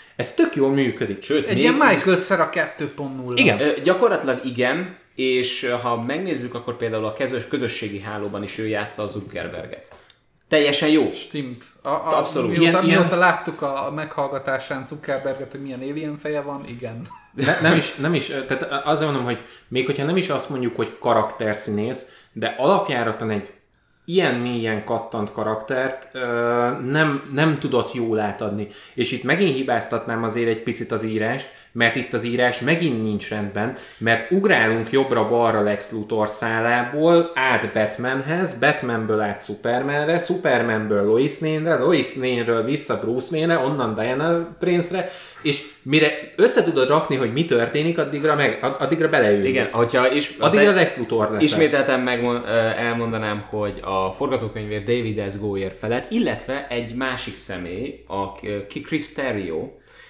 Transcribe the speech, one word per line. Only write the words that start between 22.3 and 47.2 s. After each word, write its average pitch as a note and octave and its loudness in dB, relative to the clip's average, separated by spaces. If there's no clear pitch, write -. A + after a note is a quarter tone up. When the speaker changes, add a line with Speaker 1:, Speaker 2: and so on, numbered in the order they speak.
Speaker 1:
de A2+ -4
alapjáraton B2 0
egy G#2 -4
ilyen E3 0
mélyen A2+ -2
kattant A2+ -4
karaktert, B2+ -4
ö, C3 -8
nem, D3 0
nem D3+ 2
tudott A#2+ 0
jól A2+ 0
átadni. G#2 -4
És A#2 -2
itt A#2+ -6
megint D#3 2
hibáztatnám A#2 -2
azért A#2 0
egy A2 0
picit A#2 -6
az A2 -2
írást, A2 -4
mert A#2 2
itt B2+ -4
az A2+ -2
írás A#2+ 2
megint C#3+ 2
nincs G#2 -2
rendben, G#2+ -4
mert A2+ 2
ugrálunk A#2 4
jobbra-balra A#2 4
Lex G#2 0
Luthor G#2+ -2
szálából, B2 2
át A#2 2
Batmanhez, C3+ -2
Batmanből A2+ 0
át G2+ -2
Supermanre, C#3+ 0
Supermanből A2+ 2
Lois A#2+ 2
Lane-re, D#3 0
Lois C#3+ 2
Lane-ről A#2 0
vissza B2+ -2
Bruce B2 -4
Wayne-re, E3 2
onnan C3+ -2
Diana E3 -2
Prince-re, F3 0
és C#3+ -2
mire D3+ 4
össze A3+ 6
tudod C#3 2
rakni, D3+ 2
hogy A#2+ 0